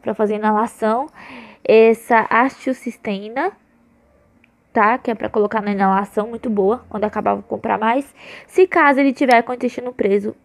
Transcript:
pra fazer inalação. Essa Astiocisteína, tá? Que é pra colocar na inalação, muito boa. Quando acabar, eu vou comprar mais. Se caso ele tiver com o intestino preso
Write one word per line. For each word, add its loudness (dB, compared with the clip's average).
pra -6
fazer -2
inalação. -2
Essa 4
Astiocisteína, -4
tá? 2
Que -8
é -4
pra -8
colocar -2
na -4
inalação, 0
muito -8
boa. 0
Quando -4
acabar, -2
eu 0
vou -12
comprar -4
mais. -2
Se 4
caso 2
ele 2
tiver 4
com -6
o -4
intestino -6
preso -2